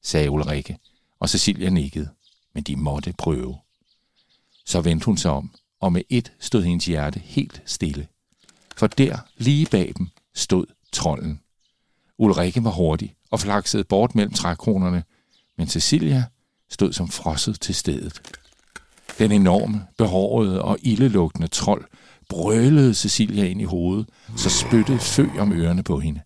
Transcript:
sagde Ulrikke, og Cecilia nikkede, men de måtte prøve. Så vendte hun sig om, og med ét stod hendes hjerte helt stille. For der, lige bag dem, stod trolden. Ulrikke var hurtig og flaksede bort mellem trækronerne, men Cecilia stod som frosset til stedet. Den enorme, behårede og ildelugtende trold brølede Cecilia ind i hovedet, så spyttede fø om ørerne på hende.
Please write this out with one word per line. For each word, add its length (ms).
sagde 260
Ulrikke, 480
og 100
Cecilia 400
nikkede, 400
men 100
de 120
måtte 420
prøve. 400
Så 160
vendte 240
hun 120
sig 140
om, 240
og 120
med 100
ét 260
stod 240
hendes 220
hjerte 340
helt 460
stille. 420
For 100
der, 300
lige 280
bag 320
dem, 120
stod 300
trolden. 480
Ulrikke 460
var 80
hurtig 440
og 80
flaksede 440
bort 320
mellem 180
trækronerne, 680
men 100
Cecilia 560
stod 240
som 160
frosset 520
til 140
stedet. 460
Den 140
enorme, 560
behårede 640
og 200
ildelugtende 680
trold 380
brølede 640
Cecilia 520
ind 160
i 20
hovedet, 460
så 120
spyttede 500
fø 400
om 120
ørerne 320
på 160
hende. 260